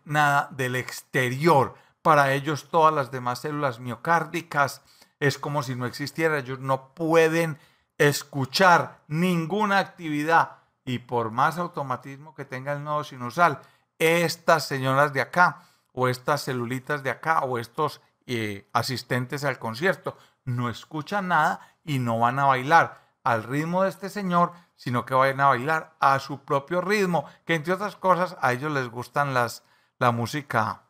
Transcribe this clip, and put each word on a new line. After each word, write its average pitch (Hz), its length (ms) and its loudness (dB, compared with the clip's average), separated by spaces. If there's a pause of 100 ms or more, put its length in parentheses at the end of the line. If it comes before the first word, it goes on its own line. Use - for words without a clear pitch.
nada 147 460 2
del 127 260 -4
exterior. 131 1000 0 (280)
Para 143 300 4
ellos 139 380 -4
todas 156 240 4
las 131 160 -2
demás 123 300 -6
células 147 380 -4
miocárdicas 156 1040 -2 (380)
es 139 180 2
como 147 240 -4
si 123 140 -8
no 123 100 -4
existiera. 151 520 -2
Ellos 131 200 -8
no 135 360 -4
pueden 165 640 2 (400)
escuchar 143 1080 2
ninguna 180 720 0
actividad 156 800 0 (260)
y 123 160 -4
por 117 300 -2
más 147 280 0
automatismo 139 760 -8
que 139 120 -14
tenga 131 260 -8
el 143 100 -6
nodo 151 220 -6
sinusal, 131 560 -2 (380)
estas 165 680 2
señoras 135 460 0
de 135 80 -2
acá 170 420 2 (300)
o 127 160 0
estas 135 360 -2
celulitas 131 580 -6
de 131 80 -4
acá 160 300 -2
o 127 180 -2
estos, 120 420 -6 (260)
eh, 107 460 -6
asistentes 127 720 -4
al 131 140 -2
concierto 135 580 -4 (280)
no 123 260 -4
escuchan 170 580 -8
nada 170 320 0 (240)
y 143 140 -2
no 120 200 -2
van 123 200 2
a 139 80 2
bailar 135 540 4 (220)
al 117 200 0
ritmo 156 400 -2
de 190 80 0
este - 180 -10
señor, 175 440 0 (240)
sino 120 280 -4
que 131 100 -2
vayan 135 260 2
a 139 80 6
bailar 139 520 0
a 139 180 4
su 135 260 -10
propio 147 360 -2
ritmo, 180 460 0 (180)
que 165 100 -2
entre 165 200 -2
otras 202 220 -6
cosas 180 440 0
a 127 120 2
ellos 143 200 -2
les 131 160 -2
gustan 131 460 -4
las, 120 280 -2 (360)
la 127 120 4
música 117 800 -2